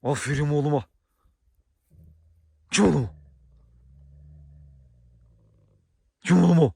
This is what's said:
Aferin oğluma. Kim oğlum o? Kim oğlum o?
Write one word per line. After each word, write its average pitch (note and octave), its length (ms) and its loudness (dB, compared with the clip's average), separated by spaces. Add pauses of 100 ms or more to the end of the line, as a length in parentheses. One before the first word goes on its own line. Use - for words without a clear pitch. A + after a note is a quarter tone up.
Aferin C#3+ 460 -4
oğluma. D3 360 -2 (1900)
Kim G#3 140 0
oğlum D3 200 0
o? G2+ 60 -10 (3250)
Kim F3 200 4
oğlum E3+ 140 4
o? C#3 180 2